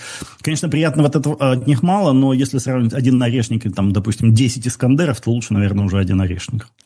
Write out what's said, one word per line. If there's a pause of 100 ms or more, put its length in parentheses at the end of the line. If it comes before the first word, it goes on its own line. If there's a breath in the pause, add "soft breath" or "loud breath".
(400 loud breath)
конечно,
приятного
от
этого,
от
них
мало,
но
если
сравнивать
один
орешник
и,
там,
допустим,
десять
искандеров,
то
лучше,
наверное,
уже
один
орешник. (180)